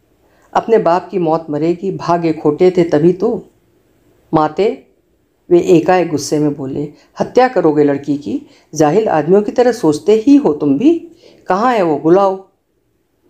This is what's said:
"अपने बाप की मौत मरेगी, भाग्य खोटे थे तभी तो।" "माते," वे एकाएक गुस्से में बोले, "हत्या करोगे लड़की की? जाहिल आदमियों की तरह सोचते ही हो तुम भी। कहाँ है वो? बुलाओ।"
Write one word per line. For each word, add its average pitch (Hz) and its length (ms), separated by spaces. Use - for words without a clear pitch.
"अपने 220 240
बाप 175 320
की 202 80
मौत 160 320
मरेगी, 170 460
भाग्य 165 360
खोटे 156 380
थे 170 140
तभी 160 280
तो।" 220 340
"माते," 160 520
वे 175 100
एकाएक 180 500
गुस्से 147 280
में 147 160
बोले, 143 380
"हत्या 247 280
करोगे 160 360
लड़की 143 320
की? 214 260
जाहिल 160 340
आदमियों 165 340
की 208 100
तरह 233 200
सोचते 156 400
ही 220 240
हो 180 160
तुम 143 260
भी। 330 320
कहाँ 226 280
है 208 80
वो? 156 160
बुलाओ।" 190 500